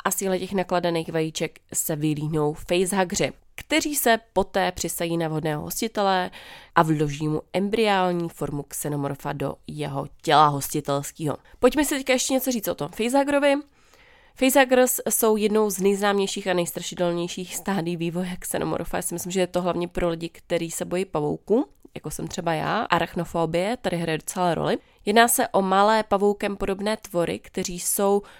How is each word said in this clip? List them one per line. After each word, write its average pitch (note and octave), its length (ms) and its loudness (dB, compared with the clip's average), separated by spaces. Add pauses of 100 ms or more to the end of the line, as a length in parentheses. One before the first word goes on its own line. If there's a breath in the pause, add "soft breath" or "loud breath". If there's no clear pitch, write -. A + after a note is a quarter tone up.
a F#3+ 60 0
z - 40 -4
těchto F#3+ 220 0
těch F#3 160 -6
nakladených F3 580 0
vajíček D#3+ 480 -4 (140)
se - 220 -2
vylíhnou D3+ 580 0
facehuggeri, F3+ 800 0 (220)
kteří D4+ 400 -2
se A3+ 240 4 (140)
poté F#3+ 380 0
přisají E3+ 460 -4
na E3 100 0
vhodného D#3 340 -2
hostitele F#3+ 720 0 (440 loud breath)
a E3+ 80 6
vloží D3+ 440 0
mu D3+ 140 -2 (120)
embryální F#3+ 760 2
formu D3 340 -6
xenomorfa D3 720 -4
do C#3 220 -4 (120)
jeho C#3+ 400 -6 (140)
těla D3+ 260 8
hostitelského. C#3+ 920 -2 (220 soft breath)
Pojďme C4 260 4
si D4 100 -2
teďka C4+ 180 0
ještě B3+ 200 0
něco C4 180 0
říct A#3 160 -2
o - 80 -2
tom - 140 -6
facehuggerovi. C#4 680 2 (800 soft breath)
Facehuggers B3+ 640 4 (100)
jsou A3 280 2
jednou G#3+ 320 2
z F#3 100 -6
nejznámějších G3 680 0
a F#3 60 2
nejstrašidelnějších F3 1040 -2
stádií F3 420 -2
vývoje F3 420 -4
xenomorfa. - 580 -4
Já F3+ 40 -4
si F3+ 140 -6
myslím, E3+ 160 -6
že F#3+ 80 -2
je F3+ 80 2
to F3+ 140 -2
hlavně F3 260 -2
pro F3 220 -2
lidi, E3 200 -6
kteří E3+ 420 -4
se - 140 -6
bojí F3+ 200 -4
pavouků, D#3+ 600 0 (300)
jako - 160 -12
jsem D#3+ 160 -8
třeba E3+ 260 -4
já. D#3 300 -2
Arachnofobie E3+ 920 -2
tady F3+ 200 -4
hraje E3 200 -2
docela F3 380 -2
roli. D#3 220 -2 (280 soft breath)
Jedná A#3 220 6
se A#3 200 0
o - 140 2
malé G3+ 420 4
pavoukem G3+ 540 0
podobné G3+ 400 -4
tvory, E3+ 420 -4
kteří - 400 -8
jsou G3+ 420 2 (180 loud breath)